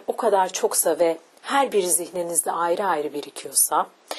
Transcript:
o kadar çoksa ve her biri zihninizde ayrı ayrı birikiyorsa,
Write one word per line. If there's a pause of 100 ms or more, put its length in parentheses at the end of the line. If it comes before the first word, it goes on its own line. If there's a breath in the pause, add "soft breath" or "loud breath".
o
kadar
çoksa
ve (260)
her
biri
zihninizde
ayrı
ayrı
birikiyorsa, (320 loud breath)